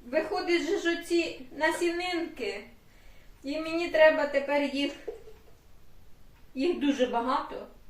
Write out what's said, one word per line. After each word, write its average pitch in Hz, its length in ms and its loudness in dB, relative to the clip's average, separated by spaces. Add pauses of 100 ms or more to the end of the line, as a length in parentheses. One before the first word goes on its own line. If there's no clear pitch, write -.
виходить 339 580 0
же 349 160 0
ж 339 200 0
оці 330 520 -2
насінинки, 330 1120 -2 (800)
і 285 160 -4
мені 330 300 -4
треба 311 360 8
тепер 285 380 0
їх, 277 300 -2 (1600)
їх 262 260 0
дуже 262 260 2
багато 233 640 -2 (220)